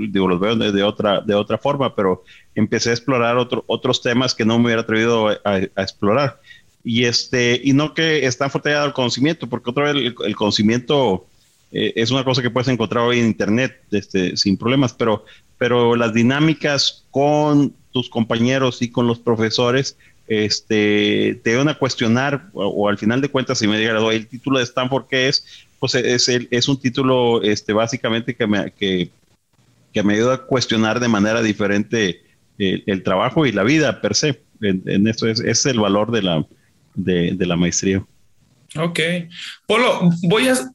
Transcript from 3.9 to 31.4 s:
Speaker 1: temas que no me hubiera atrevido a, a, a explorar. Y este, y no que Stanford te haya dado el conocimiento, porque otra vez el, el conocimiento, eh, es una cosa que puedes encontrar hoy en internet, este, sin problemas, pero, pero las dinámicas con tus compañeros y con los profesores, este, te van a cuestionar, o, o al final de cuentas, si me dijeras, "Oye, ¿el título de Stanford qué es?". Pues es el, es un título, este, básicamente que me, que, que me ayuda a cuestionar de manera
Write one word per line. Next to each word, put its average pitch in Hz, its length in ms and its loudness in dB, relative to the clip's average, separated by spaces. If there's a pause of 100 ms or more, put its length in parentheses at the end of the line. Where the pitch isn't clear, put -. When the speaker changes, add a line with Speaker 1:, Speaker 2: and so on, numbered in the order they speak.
Speaker 1:
temas 127 320 0
que 117 100 -2
no 113 140 2
me 120 80 4
hubiera 113 160 0
atrevido 110 460 2
a, 101 160 -2
a, 101 100 2 (200)
a 95 80 -2
explorar. 113 580 -2 (420)
Y 120 220 0
este, 120 580 0
y 139 100 2
no 143 220 2
que 156 320 0
Stanford 139 360 -2
te 151 80 -2
haya 147 80 2
dado 147 100 0
el 135 60 -8
conocimiento, 127 540 -2
porque 120 220 -6
otra 143 140 0
vez 147 120 0
el, 120 180 -2 (100)
el 104 120 -2
conocimiento, 110 880 2 (460)
eh, 104 240 -4
es 113 160 0
una 131 120 0
cosa 131 180 0
que 120 80 0
puedes 123 180 -2
encontrar 117 360 0
hoy 120 140 2
en 117 80 2
internet, 110 640 0
este, 95 460 -2
sin 98 200 2
problemas, 123 360 0
pero, 110 320 -2 (340)
pero 120 380 2
las 117 180 0
dinámicas 143 960 0
con 147 640 2 (180)
tus 123 160 -4
compañeros 120 760 0
y 117 80 -4
con 120 160 0
los 117 120 0
profesores, 120 760 0 (320)
este, 104 1160 0
te 117 140 0
van 139 120 2
a 151 100 -4
cuestionar, 127 720 -2
o, 98 140 -4
o 101 220 -2
al 104 100 0
final 113 220 0
de 143 80 -2
cuentas, 131 300 -2
si 107 100 0
me 107 100 0
dijeras, 110 240 0
"Oye, 110 160 0
¿el 110 80 -8
título 131 320 -2
de 123 60 2
Stanford 127 440 -4
qué 131 200 2
es?". - 380 -6 (120)
Pues 127 160 -4
es 123 340 2
el, 123 220 0
es 120 180 0
un 139 120 0
título, 123 640 2
este, 104 300 0
básicamente 113 600 -2
que 117 120 -2
me, 101 260 0
que, 95 380 -2 (840)
que 107 100 -2
me 104 120 2
ayuda 120 200 2
a 127 80 -8
cuestionar 113 580 0
de 120 80 0
manera 110 340 2